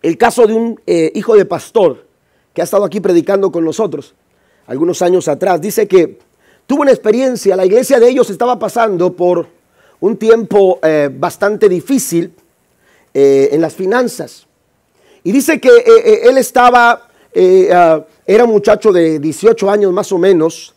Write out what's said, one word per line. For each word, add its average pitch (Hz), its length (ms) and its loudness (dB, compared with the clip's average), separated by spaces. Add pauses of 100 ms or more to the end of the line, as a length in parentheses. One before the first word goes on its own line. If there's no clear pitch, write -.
el 165 180 -6
caso 233 280 2
de 214 60 0
un, 226 340 -4
eh, 165 280 0
hijo 220 200 -2
de 196 120 4
pastor 175 580 -4 (480)
que - 80 -8
ha 175 40 -2
estado 202 200 -2
aquí 190 160 -6
predicando 190 500 0
con 165 140 -6
nosotros 156 500 -8 (520)
algunos 156 340 -4
años 180 280 0
atrás. 170 340 -2
Dice 208 260 -6
que 180 300 0 (480)
tuvo 285 160 -2
una 277 80 0
experiencia, 220 680 -2
la 190 80 -2
iglesia 247 340 0
de 240 120 4
ellos 254 180 0
estaba 220 300 -4
pasando 190 560 -2
por 175 340 -2 (520)
un 208 180 -2
tiempo, 202 640 0
eh, 151 280 0
bastante 202 600 -2
difícil, 180 640 -4 (800)
eh, 139 380 2
en 156 100 -2
las 156 120 -6
finanzas. 190 720 -6 (760)
Y 180 100 -4
dice 277 260 -2
que, 262 120 2
eh, 233 160 6
eh, 220 380 4
él 254 120 4
estaba, 247 720 2 (240)
eh, 185 400 2
ah, 165 320 2 (220)
era 220 180 2
un 233 60 0
muchacho 214 420 2
de 165 260 0
dieciocho 156 520 -2
años 202 200 0
más 196 220 -4
o 185 60 -2
menos. 170 580 0